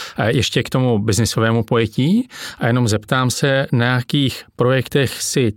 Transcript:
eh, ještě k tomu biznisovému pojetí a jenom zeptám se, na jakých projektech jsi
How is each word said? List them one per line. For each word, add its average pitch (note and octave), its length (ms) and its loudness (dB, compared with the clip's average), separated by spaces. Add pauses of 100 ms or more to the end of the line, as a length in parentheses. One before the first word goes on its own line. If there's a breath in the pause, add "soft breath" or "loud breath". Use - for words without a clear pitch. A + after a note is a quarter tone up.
(180 loud breath)
eh, A#2 140 0
ještě B2 320 0
k - 60 -12
tomu B2+ 300 2
biznisovému A2+ 640 0
pojetí C3 640 0 (320 loud breath)
a C3 80 0
jenom A#2+ 200 2
zeptám B2+ 420 0
se, C3+ 420 0
na A#2+ 140 2
jakých B2+ 580 -2 (120)
projektech B2+ 640 0
jsi A#2+ 360 0